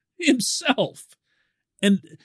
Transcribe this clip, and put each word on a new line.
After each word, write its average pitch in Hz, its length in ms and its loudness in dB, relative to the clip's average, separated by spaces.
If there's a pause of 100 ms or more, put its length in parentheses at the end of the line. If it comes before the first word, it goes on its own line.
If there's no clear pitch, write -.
(180)
himself. 269 960 -2 (640)
And 202 200 2 (240)